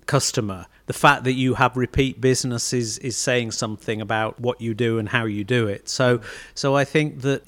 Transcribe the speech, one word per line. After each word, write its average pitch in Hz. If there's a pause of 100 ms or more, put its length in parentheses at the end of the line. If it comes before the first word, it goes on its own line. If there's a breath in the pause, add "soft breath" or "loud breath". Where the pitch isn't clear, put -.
customer. 104 (180 soft breath)
The -
fact 143
that 131
you 127
have 123
repeat 127
business 127
is, 117
is 123
saying 120
something 107
about 110
what 120
you 113
do 113
and 104
how 117
you 104
do 117
it. 101
So, 123 (320 loud breath)
so 139
I 139
think 147
that 139